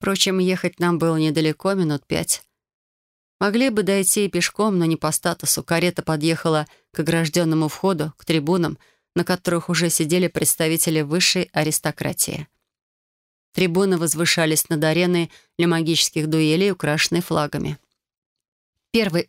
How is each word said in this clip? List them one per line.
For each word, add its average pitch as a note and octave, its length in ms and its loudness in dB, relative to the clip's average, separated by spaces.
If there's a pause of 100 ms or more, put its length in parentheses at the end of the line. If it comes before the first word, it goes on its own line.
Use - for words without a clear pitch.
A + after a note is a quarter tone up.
Впрочем, F#3+ 360 0
ехать F3+ 420 -2
нам F3 180 2
было E3 160 2
недалеко, D#3 600 0
минут D#3 300 -2
пять. - 380 -4 (960)
Могли A3 300 2
бы G#3+ 140 0
дойти G3 420 2
и - 20 -4
пешком, F#3+ 500 0
но F3 60 2
не D#3+ 140 0
по D#3 160 -2
статусу. - 500 -4
Карета E3+ 380 0
подъехала D#3+ 640 0 (240)
к - 80 -6
ограждённому D#3+ 680 0
входу, D#3 480 -2
к - 80 -20
трибунам, D#3+ 520 0 (380)
на F3 80 0
которых F3 460 -2
уже E3+ 200 0
сидели E3+ 380 0
представители D#3+ 720 0
высшей E3+ 440 0 (100)
аристократии. - 960 -4 (1040)
Трибуны F#3 440 2
возвышались D#3+ 720 0
над D#3 160 0
ареной E3+ 480 2 (260)
для E3+ 120 2
магических D#3+ 580 0
дуэлей, D#3+ 440 2
украшенной D#3 500 -2
флагами. D3+ 560 -4 (1120)
Первый G3 380 0